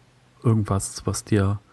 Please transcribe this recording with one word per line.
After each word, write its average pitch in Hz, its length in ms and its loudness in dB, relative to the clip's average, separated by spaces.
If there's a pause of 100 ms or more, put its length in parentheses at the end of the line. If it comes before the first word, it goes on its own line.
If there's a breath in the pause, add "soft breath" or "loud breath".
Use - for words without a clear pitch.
(440)
Irgendwas, 107 640 0
was - 180 -4
dir 101 360 2 (140)